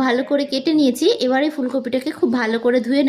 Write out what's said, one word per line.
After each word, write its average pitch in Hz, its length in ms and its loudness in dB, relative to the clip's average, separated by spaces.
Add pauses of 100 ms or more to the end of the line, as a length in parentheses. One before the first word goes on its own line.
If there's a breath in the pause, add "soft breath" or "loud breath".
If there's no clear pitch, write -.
ভালো 247 240 0
করে 285 220 0
কেটে 262 280 -2
নিয়েছি। 277 280 2 (180)
এবার 262 220 2
এই 311 80 -4
ফুলকপিটাকে 254 540 -4 (100)
খুব 285 100 2 (100)
ভালো 226 260 -2
করে 247 200 2
ধুয়ে 277 240 2